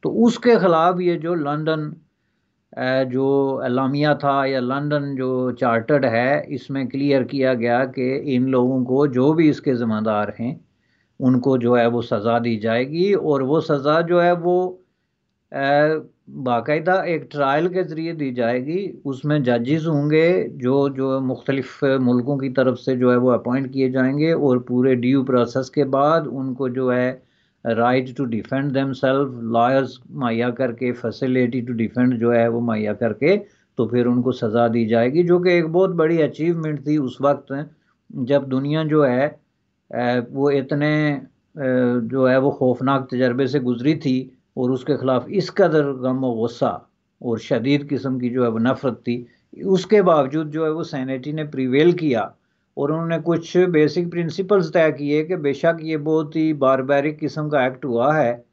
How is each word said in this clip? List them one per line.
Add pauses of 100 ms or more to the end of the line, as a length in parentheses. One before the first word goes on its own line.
तो (160)
उसके
ख़िलाफ़
ये
जो
लंदन (840)
अ,
जो
एलामिया
था
या
लंदन
जो
चार्टर्ड
है,
इसमें
क्लियर
किया
गया
कि
इन
लोगों
को,
जो
भी
इसके
ज़िम्मेदार
हैं, (600)
उनको
जो
है
वो
सज़ा
दी
जाएगी।
और
वो
सज़ा
जो
है
वो, (720)
अ, (320)
बाकायदा
एक
ट्रायल
के
ज़रिए
दी
जाएगी।
उसमें
जजेस
होंगे
जो,
जो
मुख्तलिफ
मुल्कों
की
तरफ
से
जो
है
वो
अपॉइंट
किए
जाएंगे,
और
पूरे
ड्यू
प्रोसेस
के
बाद
उनको
जो
है (360)
right
to
defend
themselves, (220)
lawyers (220)
मुहैया
करके
facility
to
defend
जो
है
वो
मुहैया
करके, (400)
तो
फिर
उनको
सज़ा
दी
जाएगी,
जो
कि
एक
बहुत
बड़ी
अचीवमेंट
थी
उस
वक्त, (440)
जब
दुनिया
जो
है, (680)
अ,
वो
इतने,
अ, (800)
जो
है
वो
खौफनाक
तजर्बे
से
गुजरी
थी, (180)
और
उसके
ख़िलाफ़
इस
कदर
गम
और
गुस्सा (320)
और
शदीद
किस्म
की
जो
है
वो
नफ़रत
थी। (380)
उसके
बावजूद
जो
है
वो
सेनेटी
ने
प्रिवेल
किया, (440)
और
उन्होंने
कुछ
बेसिक
प्रिंसिपल्स
तय
किए
कि
बेशक
ये
बहुत
ही
बारबेरिक
किस्म
का
एक्ट
हुआ
है